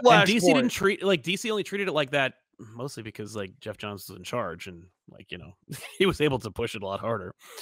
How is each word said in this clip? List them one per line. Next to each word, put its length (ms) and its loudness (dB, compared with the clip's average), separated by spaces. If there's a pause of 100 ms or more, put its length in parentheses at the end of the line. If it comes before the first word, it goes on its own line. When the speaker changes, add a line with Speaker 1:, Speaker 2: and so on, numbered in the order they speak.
Speaker 1:
God, 160 10
Speaker 2:
and 80 6
D 120 4
C 120 6
Speaker 1:
Flashpoint." 40 8
Speaker 2:
didn't 160 2
treat, 320 0
like, 200 2
D 120 -2
C 140 -4
only 140 -2
treated 240 -4
it 60 -2
like 180 0
that 240 0 (400)
mostly 260 -10
because, 360 -10
like, 240 -8
Jeff 160 -10
Johns 320 -10
was 80 -14
in 80 -14
charge 420 -6
and, 160 -16 (240)
like, 240 -20
you 60 -12
know, 160 -16 (160)
<laughs> 280 -14
he 80 4
was 140 2
able 200 2
to 120 -8
push 240 -6
it 80 -10
a 20 -6
lot 140 -4
harder. 340 -4 (280)